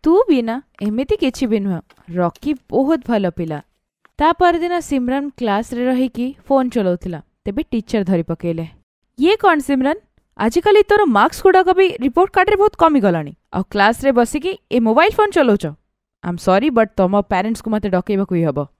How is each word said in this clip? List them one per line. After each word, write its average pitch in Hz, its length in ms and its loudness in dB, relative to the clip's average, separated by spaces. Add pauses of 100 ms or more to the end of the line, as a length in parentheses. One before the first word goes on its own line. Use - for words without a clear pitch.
ତୁ 359 260 4
ବି 262 120 2
ନା, 233 200 -4 (200)
ଏମିତି 226 340 -2
କିଛି 262 320 -2
ବି 208 120 0
ନୁହଁ। 196 200 -4 (360)
ରକି 180 380 -2 (160)
ବହୁତ 269 380 0
ଭଲ 202 220 0
ପିଲା। 160 300 -8 (580)
ତା 302 140 2
ପରଦିନ 349 480 0
ସିମରନ 277 500 -4
କ୍ଲାସରେ 233 560 -4
ରହିକି 254 420 -2 (180)
ଫୋନ 262 240 0
ଚଲାଉଥିଲା। 180 500 -4 (260)
ତେବେ 214 180 -6
ଟିଚର 214 400 -4
ଧରି 170 200 0
ପକେଇଲେ। 165 420 -6 (540)
"ଇଏ 349 160 4
କ'ଣ 359 240 2
ସିମରନ? 277 380 -2 (400)
ଆଜିକାଲି 392 460 2
ତୋର 415 220 2
ମାର୍କସ 233 380 2
ଗୁଡ଼ାକ 370 300 4
ବି 381 120 4 (160)
ରିପୋର୍ଟ 330 300 0
କାର୍ଡରେ 392 240 2
ବହୁତ 403 200 2
କମିଗଲାଣି। 196 580 0 (200)
ଆଉ 185 100 -4
କ୍ଲାସରେ 226 480 0
ବସିକି 262 400 0 (200)
ଏ 247 80 0
ମୋବାଇଲ 247 320 2
ଫୋନ 415 180 0
ଚଲାଉଛ? 247 360 2 (580)
ଆମ୍ 175 140 -6
ସରି, 202 320 0
ବଟ୍ 226 280 0
ତମ 202 240 2
ପ୍ୟାରେଣ୍ଟସକୁ 208 480 -4
ମତେ 208 200 -4
ଡକେଇବାକୁ 190 460 -2
ହିଁ 165 100 0
ହବ।" 143 140 -4 (200)